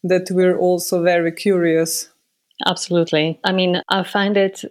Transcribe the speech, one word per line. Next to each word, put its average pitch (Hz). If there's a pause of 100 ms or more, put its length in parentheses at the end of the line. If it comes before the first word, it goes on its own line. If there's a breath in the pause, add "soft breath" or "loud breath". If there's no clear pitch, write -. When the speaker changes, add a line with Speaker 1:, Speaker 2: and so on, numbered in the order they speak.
Speaker 1:
that 185
we're 180
also 180
very 170
curious? 165 (560)
Speaker 2:
Absolutely. 165
I 190
mean, 185
I 190
find 202
it 196